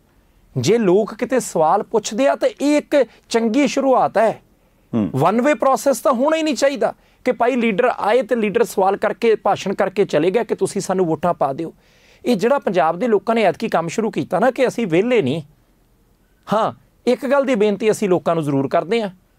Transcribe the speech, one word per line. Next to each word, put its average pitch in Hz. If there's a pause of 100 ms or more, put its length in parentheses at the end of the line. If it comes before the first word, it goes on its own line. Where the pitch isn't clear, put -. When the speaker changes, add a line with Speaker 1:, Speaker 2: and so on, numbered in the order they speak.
(560)
Speaker 1:
ਜੇ 147
ਲੋਕ 202
ਕਿਤੇ 247
ਸਵਾਲ 175
ਪੁੱਛਦੇ 226
ਆ -
ਤਾਂ 269 (120)
ਇਹ 294
ਇੱਕ 285 (220)
ਚੰਗੀ 233
ਸ਼ੁਰੂਆਤ 240
ਹੈ। 208 (520)
Speaker 2:
ਹੂੰ। 104
Speaker 1:
ਵਨ 180
ਵੇ 294
ਪ੍ਰੋਸੈਸ 269
ਤਾਂ 311
ਹੋਣਾ 277
ਹੀ 320
ਨਹੀਂ 311
ਚਾਹੀਦਾ 240 (300)
ਕਿ 254
ਭਾਈ 247
ਲੀਡਰ 233
ਆਏ 226
ਤੇ 254
ਲੀਡਰ 214
ਸਵਾਲ 190
ਕਰਕੇ, 220
ਭਾਸ਼ਣ 196
ਕਰਕੇ 190
ਚਲੇ 160
ਗਿਆ 220
ਕਿ 240
ਤੁਸੀਂ 190
ਸਾਨੂੰ 185
ਵੋਟਾਂ 160
ਪਾ 143
ਦਿਓ। 156 (500)
ਇਹ 240
ਜਿਹੜਾ 240
ਪੰਜਾਬ 175
ਦੇ 233
ਲੋਕਾਂ 220
ਨੇ 226
ਐਤਕੀ 190
ਕੰਮ 165
ਸ਼ੁਰੂ 214
ਕੀਤਾ 165
ਨਾ 240
ਕਿ 254
ਅਸੀਂ 226
ਵਿਹਲੇ 208
ਨਹੀਂ। 143 (1120)
ਹਾਂ, 202 (340)
ਇੱਕ 247
ਗੱਲ 277
ਦੀ 262
ਬੇਨਤੀ 208
ਅਸੀਂ 202
ਲੋਕਾਂ 175
ਨੂੰ 165
ਜ਼ਰੂਰ 139
ਕਰਦੇ 180
ਹਾਂ 196 (280)